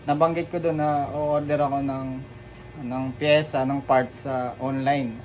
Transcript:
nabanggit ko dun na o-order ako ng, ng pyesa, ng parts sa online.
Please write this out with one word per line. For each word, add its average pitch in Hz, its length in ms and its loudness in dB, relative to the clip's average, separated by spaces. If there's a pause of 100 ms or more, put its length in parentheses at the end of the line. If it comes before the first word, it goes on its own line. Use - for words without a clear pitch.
nabanggit 165 480 2
ko 175 80 -2
dun 160 240 0
na 147 320 2
o-order 147 480 2
ako 139 160 0
ng, 135 260 -4 (760)
ng 127 200 -4 (120)
pyesa, 151 480 4
ng 139 240 0
parts 131 400 2
sa 127 320 -2
online. 135 640 0